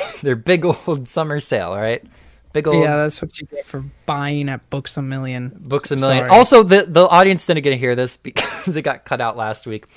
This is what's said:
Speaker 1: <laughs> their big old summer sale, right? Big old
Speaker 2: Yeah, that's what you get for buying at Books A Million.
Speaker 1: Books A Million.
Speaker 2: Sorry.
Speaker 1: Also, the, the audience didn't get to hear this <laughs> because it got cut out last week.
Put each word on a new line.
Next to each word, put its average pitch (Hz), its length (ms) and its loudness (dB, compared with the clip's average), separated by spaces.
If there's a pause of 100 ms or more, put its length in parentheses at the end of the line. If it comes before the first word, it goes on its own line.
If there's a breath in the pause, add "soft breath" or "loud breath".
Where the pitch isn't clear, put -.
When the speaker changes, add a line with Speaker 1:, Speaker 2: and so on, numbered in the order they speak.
Speaker 1:
<laughs> - 140 -18
their 135 120 0
big 170 300 0
old 151 420 -4
summer 151 320 -6
sale, 95 360 -4
right? 110 280 -4 (500 soft breath)
Big 156 140 -2
old 160 160 4
Speaker 2:
Yeah, 151 140 2
that's 151 240 -4
what - 180 -12
you 147 80 -18
get 143 180 -14
for 135 180 -12 (220)
buying 143 440 -4
at 131 200 -10
Books - 280 -10
A 143 40 -4
Million. 131 580 -8
Speaker 1:
Books 139 320 -6
A 143 40 -2
Million. 135 300 0
Speaker 2:
Sorry. 127 40 -2
Speaker 1:
Also, 233 340 8
the, 190 240 4
the 175 200 6
audience 180 380 4
didn't 156 180 0
get 143 80 0
to 127 60 0
hear 123 180 -2
this 127 220 -4
<laughs> - 60 -20
because - 520 -8
it 156 60 -6
got 135 240 -6
cut 123 160 -6
out 113 160 -4
last 110 300 -8
week. 107 180 -10 (120)